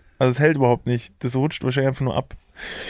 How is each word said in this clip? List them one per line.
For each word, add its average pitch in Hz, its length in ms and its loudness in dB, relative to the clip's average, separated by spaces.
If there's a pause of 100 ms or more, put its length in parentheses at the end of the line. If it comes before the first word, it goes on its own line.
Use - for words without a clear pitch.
(180)
also 127 120 4
es 123 80 -2
hält 151 180 4
überhaupt 123 300 2
nicht. 120 320 -4
Das 123 160 -4
rutscht 139 300 -2
wahrscheinlich 131 240 0
einfach 135 160 -4
nur 127 120 -2
ab. - 200 -6 (540)